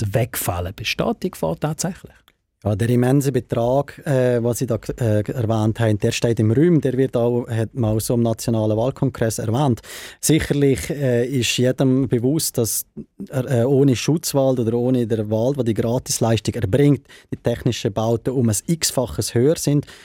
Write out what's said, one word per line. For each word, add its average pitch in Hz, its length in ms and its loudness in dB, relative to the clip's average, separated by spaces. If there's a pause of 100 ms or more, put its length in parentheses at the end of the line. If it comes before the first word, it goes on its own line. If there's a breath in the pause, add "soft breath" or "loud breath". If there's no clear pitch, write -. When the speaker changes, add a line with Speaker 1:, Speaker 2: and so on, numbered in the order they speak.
(140)
Speaker 1:
wegfallen. 90 640 -4
Besteht - 480 -4
die 185 80 -6
Gefahr 160 260 -4
tatsächlich? - 560 -6 (500)
Speaker 2:
Ja, 104 100 0
der 110 140 0
immense 127 420 2
Betrag, 123 720 -2
äh, 123 380 2
was 117 160 0
Sie 131 80 -4
da, 113 140 -2 (180)
äh, 107 220 2 (100)
erwähnt 110 480 0
haben, 110 220 2
der 117 100 0
steht 117 300 0
im 107 100 4
Raum, 151 300 4
der 123 140 0
wird 127 220 0
auch, 120 320 0
hat 110 240 -2
man 110 220 0
auch 110 60 0
so 127 140 -2
im 120 100 2
Nationalen 110 520 0
Wahlkongress 123 640 -2
erwähnt. 117 420 0 (400 loud breath)
Sicherlich, 143 680 2
äh, 127 340 0
ist 127 320 -2
jedem 131 520 2
bewusst, 131 500 0
dass, - 260 -2 (460)
äh, 127 320 0
ohne 135 320 4
Schutzwald 135 640 0
oder 113 180 0
ohne 123 300 0
den 107 240 -2
Wald, 117 260 0
der 135 60 0
die 113 120 0
Gratisleistung 113 800 0
erbringt, 123 520 2 (260 loud breath)
die - 40 -6
technischen 117 560 -2
Bauten 113 420 -2
um 123 140 2
ein 107 80 0 (100)
X-faches - 680 -4
höher 139 220 4
sind 143 300 0 (180 loud breath)